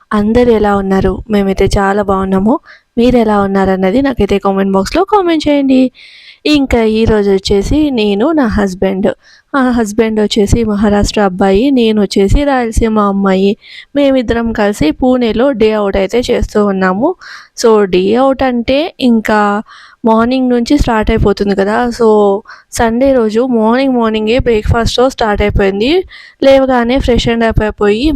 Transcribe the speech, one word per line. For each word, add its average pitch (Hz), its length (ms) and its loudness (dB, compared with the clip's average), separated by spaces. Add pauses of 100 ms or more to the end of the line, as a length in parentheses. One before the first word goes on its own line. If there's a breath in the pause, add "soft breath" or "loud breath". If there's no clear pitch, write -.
(200 loud breath)
అందరూ 226 300 2 (100)
ఎలా 208 120 0 (100)
ఉన్నారు? 190 300 0 (220)
మేమైతే 196 320 0 (100)
చాలా 202 340 0
బాగున్నాము. 190 440 0 (460 loud breath)
మీరు 247 240 2
ఎలా 214 120 0 (100)
ఉన్నారన్నది 190 640 0
నాకైతే 202 380 -2
కామెంట్ 196 300 0
బాక్స్‌లో 196 260 -2 (120)
కామెంట్ 339 340 0
చేయండి. 277 320 2 (760 loud breath)
ఇంకా 247 240 0 (180)
ఈరోజు 214 380 2
వచ్చేసి 202 400 -2 (220)
నేను, 214 260 0 (140)
నా 262 60 2 (120)
హస్బెండ్, 190 500 -2 (520 soft breath)
ఆ - 20 2 (160)
హస్బెండ్ 220 480 -2
వచ్చేసి 202 340 0 (120)
మహారాష్ట్ర 202 580 0
అబ్బాయి, 196 340 2 (160)
నేను 220 260 2
వచ్చేసి 196 340 2 (100)
రాయలసీమ 226 500 0 (140)
అమ్మాయి, 196 380 0 (460 loud breath)
మేమిద్దరం 233 520 0 (100)
కలిసి 208 300 0 (100)
పూణేలో 247 480 0 (140)
డే 214 80 2 (100)
అవుట్ 196 220 -2
అయితే 196 280 -2
చేస్తూ 220 300 -2 (140)
ఉన్నాము. 190 360 0 (520 loud breath)
So, 233 100 4 (240)
డే 185 80 2 (200)
అవుట్ 269 260 0
అంటే 247 300 -2 (300)
ఇంకా 220 300 0 (720 loud breath)
మార్నింగ్ 247 440 0
నుంచి 240 200 0 (100)
స్టార్ట్ 220 300 -2
అయిపోతుంది 202 480 0
కదా. 208 160 -2 (200)
So, 226 120 2 (680 loud breath)
సండే 240 300 0 (100)
రోజు 220 220 0 (160)
మార్నింగ్ 247 420 0
మార్నింగే 220 380 0 (120)
బ్రేక్ఫాస్ట్తో 233 560 0 (100)
స్టార్ట్ 208 320 -2
అయిపోయింది. 202 440 0 (560 loud breath)
లేవగానే 262 500 2 (100)
ఫ్రెష్ 233 260 0
and 233 180 0
అప్ 214 160 0
అయిపోయి 208 380 0 (100)